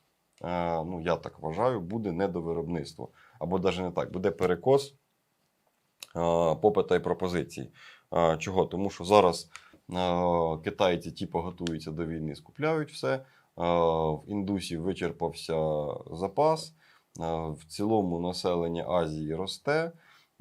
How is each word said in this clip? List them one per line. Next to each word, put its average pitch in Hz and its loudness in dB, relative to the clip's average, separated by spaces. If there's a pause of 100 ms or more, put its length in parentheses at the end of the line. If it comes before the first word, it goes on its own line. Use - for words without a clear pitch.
(440)
е, 85 0
ну, 85 -6
я 82 2
так - -8
вважаю, 101 0
буде 104 -4
недовиробництво. 85 -4 (300)
Або 87 0
даже 90 2
не 90 -4
так, - -2
буде 92 0
перекос, 92 2 (1200)
е, 85 2
попита 90 4
і 80 2
пропозиції. 87 -4 (420)
Е, 82 4
чого? 92 0
Тому 95 -2
що 87 -10
зараз, 95 6 (440)
е, 87 2
китайці, 87 2
типу, 90 -6
готуються 82 -6
до 82 -6
війни, 78 -6
скупляють 151 -4
все. 131 -2
Е, 131 -8 (340)
в 82 2
індусів 95 -4
вичерпався 80 -2 (260)
запас. 143 -2 (440)
Е, 82 -6 (260)
в 78 -10
цілому 101 0
населення 87 -2
Азії 78 0
росте. 143 -4 (500)